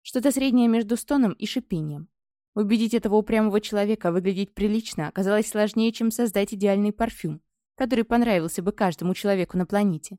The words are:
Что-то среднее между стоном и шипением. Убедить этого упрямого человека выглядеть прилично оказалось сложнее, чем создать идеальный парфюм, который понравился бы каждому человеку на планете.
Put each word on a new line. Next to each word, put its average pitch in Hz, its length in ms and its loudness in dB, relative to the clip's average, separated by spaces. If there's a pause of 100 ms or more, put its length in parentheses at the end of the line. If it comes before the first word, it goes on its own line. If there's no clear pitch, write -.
Что-то 254 320 0
среднее 254 340 2
между 226 300 2
стоном 247 360 0
и - 120 -8
шипением. 156 640 -6 (460)
Убедить 214 400 0
этого 214 220 2
упрямого 214 440 2
человека 208 500 -2
выглядеть 185 440 -2
прилично 208 540 -2
оказалось 202 380 0
сложнее, 214 460 0
чем 226 180 -2
создать 208 440 -2
идеальный 202 360 2
парфюм, 202 520 -6 (320)
который 233 280 0
понравился 220 600 0
бы 190 100 -2
каждому 180 400 -2
человеку 190 460 -2
на 180 80 0
планете. 202 520 -2